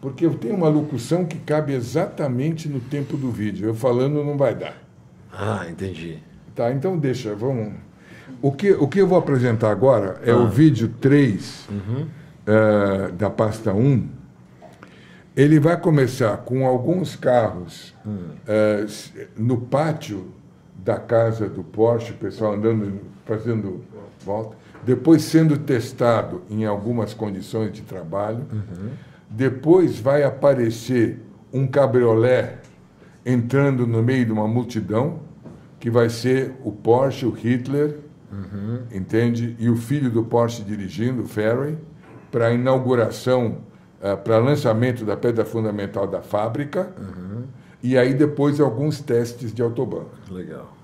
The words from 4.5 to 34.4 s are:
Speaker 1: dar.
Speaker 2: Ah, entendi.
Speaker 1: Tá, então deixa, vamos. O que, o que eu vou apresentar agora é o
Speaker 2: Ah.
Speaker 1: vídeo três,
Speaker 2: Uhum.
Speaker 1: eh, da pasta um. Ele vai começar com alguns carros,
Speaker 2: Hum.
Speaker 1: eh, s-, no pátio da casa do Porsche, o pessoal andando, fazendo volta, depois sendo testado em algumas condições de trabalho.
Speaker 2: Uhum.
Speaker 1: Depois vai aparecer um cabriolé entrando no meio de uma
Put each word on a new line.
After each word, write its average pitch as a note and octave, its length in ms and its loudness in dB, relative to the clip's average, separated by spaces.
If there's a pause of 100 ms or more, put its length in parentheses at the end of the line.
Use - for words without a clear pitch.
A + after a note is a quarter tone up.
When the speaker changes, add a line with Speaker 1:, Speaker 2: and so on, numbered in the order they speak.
Speaker 1:
dar. D#2+ 220 -8 (580)
Speaker 2:
Ah, G2+ 340 -4
entendi. E2 520 -10 (340)
Speaker 1:
Tá, A#2+ 180 -2
então F3+ 240 -2
deixa, B2 380 -2
vamos. A2 400 -4 (640)
O C#3 120 2
que, G3+ 220 0
o C#3+ 140 4
que F#3+ 140 2
eu F#3 60 6
vou F3+ 100 4
apresentar A#2+ 540 2
agora G#2 520 2
é A#2 80 4
o A#2+ 120 6
Speaker 2:
Ah. - 20 6
Speaker 1:
vídeo A#2 560 4
três, C3+ 680 2
Speaker 2:
Uhum. A2 340 -6 (400)
Speaker 1:
eh, G2+ 720 4
da G2 140 0
pasta G#2+ 420 0
um. A#2 340 2 (1300)
Ele D3 240 6
vai E3 160 4
começar C3 600 2
com C3 300 -2
alguns C#3+ 480 0
carros, F#2+ 800 -2 (100)
Speaker 2:
Hum. G#2 140 -8 (260)
Speaker 1:
eh, G#2+ 380 2
s-, - 280 -12 (240)
no A#2 220 0
pátio A#2 680 -4 (560)
da G#2+ 160 0
casa A2+ 500 0
do F#2 140 -10
Porsche, A2+ 480 0
o - 60 -14
pessoal G#2+ 360 -4
andando, G#2 480 -2 (240)
fazendo G#2+ 580 -4 (400)
volta, G#2+ 320 -8 (300)
depois B2+ 380 4
sendo D#3+ 340 4
testado A2+ 920 0
em G#2+ 160 -4
algumas G#2+ 480 -2
condições G#2 640 -6
de - 80 -16
trabalho. G2 720 -6
Speaker 2:
Uhum. G2+ 360 -10 (500)
Speaker 1:
Depois C#3+ 600 4
vai C#3 240 2
aparecer B2 960 0 (320)
um C3 160 -2
cabriolé B2 920 4 (680)
entrando B2+ 600 2
no A2+ 160 0
meio B2+ 240 2
de A2 60 -2
uma G#2+ 160 0